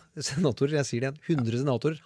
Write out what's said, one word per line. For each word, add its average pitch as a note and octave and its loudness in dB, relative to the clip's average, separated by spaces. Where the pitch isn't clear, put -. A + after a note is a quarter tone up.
senatorer, C#3+ 0
jeg C#3 2
sier A#2 -2
det C3 -2
igjen, D3+ -2
hundre A#2 0
senatorer C#3+ 0